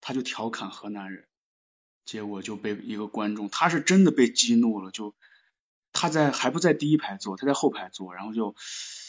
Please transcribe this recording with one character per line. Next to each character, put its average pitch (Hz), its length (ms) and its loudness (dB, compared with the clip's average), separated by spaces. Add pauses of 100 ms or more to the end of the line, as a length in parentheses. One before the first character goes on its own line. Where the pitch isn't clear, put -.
他 - 140 -8
就 131 80 -2
调 117 260 -6
侃 107 220 -8
河 104 180 -14
南 98 240 -10
人， 92 120 -16 (800)
结 110 180 -10
果 104 180 -8
就 104 140 -8
被 104 300 -4
一 107 120 -8
个 104 120 -6
观 107 260 -2
众， 104 140 -6
他 165 200 2
是 165 120 2
真 190 240 8
的 165 80 8
被 120 180 6
激 120 240 2
怒 113 260 4
了， 95 100 -14
就， 104 240 -10 (760)
他 - 180 0
在， 151 200 4
还 127 200 0
不 151 100 -2
在 165 140 4
第 147 160 -2
一 151 80 6
排 98 180 -6
坐， 98 200 -8
他 131 100 -4
在 139 80 2
后 139 160 2
排 - 180 -10
坐， 92 260 -14
然 95 120 -12
后 110 80 -10
就 110 200 -2 (540)